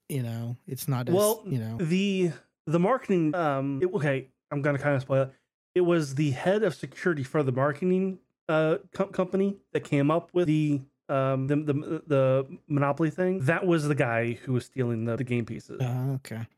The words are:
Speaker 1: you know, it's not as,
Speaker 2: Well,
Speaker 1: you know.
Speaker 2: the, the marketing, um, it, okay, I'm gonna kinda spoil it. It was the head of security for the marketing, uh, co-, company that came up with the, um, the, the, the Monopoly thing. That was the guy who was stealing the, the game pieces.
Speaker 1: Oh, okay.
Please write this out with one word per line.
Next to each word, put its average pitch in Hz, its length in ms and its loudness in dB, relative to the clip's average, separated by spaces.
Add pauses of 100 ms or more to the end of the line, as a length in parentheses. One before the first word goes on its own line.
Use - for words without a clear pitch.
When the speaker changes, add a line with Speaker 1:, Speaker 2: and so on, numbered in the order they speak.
Speaker 1:
you 135 140 -4
know, 117 340 -6 (120)
it's 135 180 -10
not 123 220 -2
as, 170 80 2
Speaker 2:
Well, 208 280 2
Speaker 1:
you 156 140 -4
know. 110 200 -6
Speaker 2:
the, 185 520 0 (380)
the 160 100 2
marketing, 180 560 2
um, 139 480 0
it, 180 100 0
okay, 139 360 -2 (240)
I'm 143 100 -2
gonna 143 160 0
kinda 139 220 0
spoil 135 220 2
it. 131 100 -6 (420)
It 180 60 2
was 170 340 2
the 147 160 2
head 190 320 0
of 185 100 2
security 151 520 -4
for 151 180 0
the 135 80 0
marketing, 180 720 0 (280)
uh, 156 280 2 (180)
co-, 196 120 -2
company 196 500 -2 (160)
that 151 100 -2
came 143 300 2
up 170 200 -2
with 175 140 2
the, 151 360 2 (260)
um, 135 400 0
the, 147 80 2
the, 151 500 -2
the 135 520 2 (100)
Monopoly 143 420 0
thing. 185 300 -2
That 170 260 0
was 160 220 2
the 147 80 2
guy 117 380 2 (100)
who 135 80 -4
was 120 140 0
stealing 117 380 -2
the, 117 120 -2
the 127 80 -2
game 120 220 0
pieces. - 360 -10
Speaker 1:
Oh, 127 320 -2
okay. 113 320 -8 (120)